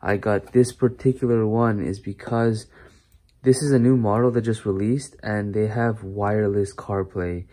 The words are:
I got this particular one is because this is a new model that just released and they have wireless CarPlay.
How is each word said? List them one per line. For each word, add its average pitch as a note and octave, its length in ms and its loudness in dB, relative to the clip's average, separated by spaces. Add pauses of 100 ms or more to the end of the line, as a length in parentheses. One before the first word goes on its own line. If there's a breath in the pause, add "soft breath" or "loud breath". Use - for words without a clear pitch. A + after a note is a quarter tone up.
I G2+ 160 -2
got G#2 360 -2
this B2 180 4
particular A#2+ 720 0
one A2 340 2
is F#2+ 200 -4
because A2+ 680 -2 (760 soft breath)
this C3 180 4
is D3 100 0
a C3+ 80 4
new B2 180 4
model A#2 340 2
that A#2 100 0
just A2 240 -4
released G#2+ 560 -2
and G#2 320 -4
they G#2+ 140 0
have G#2+ 360 -2
wireless G2+ 720 -2
CarPlay. F2+ 800 -6